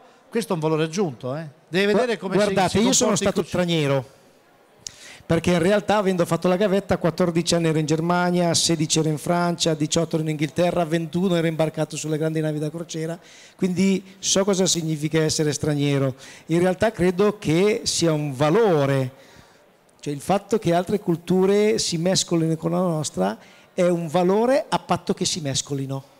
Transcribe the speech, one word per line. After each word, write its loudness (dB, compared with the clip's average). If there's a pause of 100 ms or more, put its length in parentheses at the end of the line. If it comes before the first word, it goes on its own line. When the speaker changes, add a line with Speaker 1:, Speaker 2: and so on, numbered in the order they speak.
(300)
Speaker 1:
questo -4
è 0
un -4
valore 0
aggiunto, -4
eh. -12 (200)
Devi 0
Speaker 2:
Gua-, 4
Speaker 1:
vedere -2
come -4
si, 4
Speaker 2:
guardate, 2
Speaker 1:
si 0
Speaker 2:
io 4
sono 2
Speaker 1:
comporta -
in 2
Speaker 2:
stato 0
Speaker 1:
cucina. -8 (160)
Speaker 2:
straniero, 0 (1200)
perché 2
in 2
realtà 2
avendo 0
fatto -2
la 4
gavetta 0
quattordici 0
anni 2
ero 2
in 0
Germania, 0
sedici 0
ero 0
in -2
Francia, -2
diciotto -2
ero -2
in -2
Inghilterra, 0
ventuno -2
ero 0
imbarcato -2
sulle -4
grandi -2
navi -2
da -6
crociera, -10 (360)
quindi 0 (140)
so 0
cosa 2
significa -2
essere 0
straniero. 0 (320)
In 0
realtà 2
credo 0
che 0
sia 0
un -2
valore, 2 (880)
cioè 2
il -10
fatto 0
che 2
altre 0
culture 2
si -2
mescolino 0
con -4
la 0
nostra -2 (380)
è 2
un 0
valore 2
a -2
patto -2
che -4
si -4
mescolino. -6 (160)